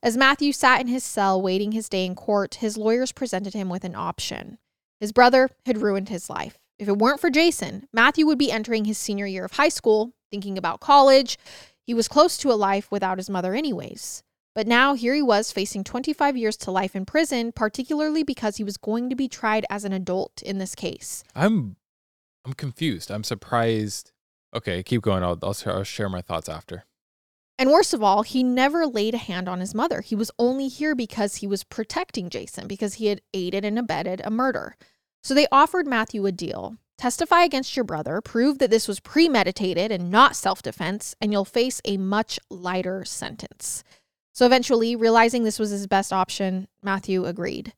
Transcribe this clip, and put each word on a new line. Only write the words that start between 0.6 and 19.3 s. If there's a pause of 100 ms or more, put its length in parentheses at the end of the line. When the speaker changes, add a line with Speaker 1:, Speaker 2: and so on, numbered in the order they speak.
Speaker 1:
in
his
cell
waiting
his
day
in
court,
his
lawyers
presented
him
with
an
option. (420)
His
brother (160)
had
ruined
his
life. (200)
If
it
weren't
for
Jason,
Matthew
would
be
entering
his
senior
year
of
high
school, (180)
thinking
about
college. (480)
He
was
close
to
a
life
without
his
mother
anyways. (320)
But
now
here
he
was
facing
twenty-five
years
to
life
in
prison,
particularly
because
he
was
going
to
be
tried